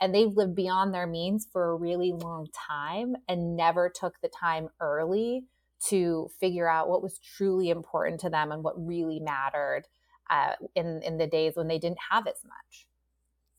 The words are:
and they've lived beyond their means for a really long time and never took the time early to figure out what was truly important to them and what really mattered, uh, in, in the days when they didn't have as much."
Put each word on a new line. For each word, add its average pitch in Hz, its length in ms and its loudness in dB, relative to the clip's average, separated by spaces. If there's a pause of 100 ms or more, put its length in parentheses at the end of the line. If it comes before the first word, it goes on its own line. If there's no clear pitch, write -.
and 190 140 2
they've 208 200 4
lived 190 200 4
beyond 190 360 2
their 180 140 -2
means 175 460 -2
for 175 180 0
a 170 60 0
really 175 380 0
long 165 380 -8
time 170 640 -6 (120)
and 170 280 -2
never 170 340 4
took 175 320 -6
the 170 80 -4
time 160 400 -2 (100)
early 190 640 0 (420)
to 170 540 2
figure 175 280 2
out 160 220 2
what 180 140 2
was 185 160 -8
truly 190 500 0
important 165 520 2
to 180 80 -2
them 151 220 0
and 156 120 -6
what 156 100 0 (140)
really 160 320 -2
mattered, 139 640 -2 (480)
uh, 147 220 2 (220)
in, 165 280 -2
in 160 140 -4
the 160 100 2
days 160 280 2
when 165 120 -2
they 165 100 0
didn't 170 220 -4 (100)
have 214 160 2
as - 180 -8
much." - 420 -20 (720)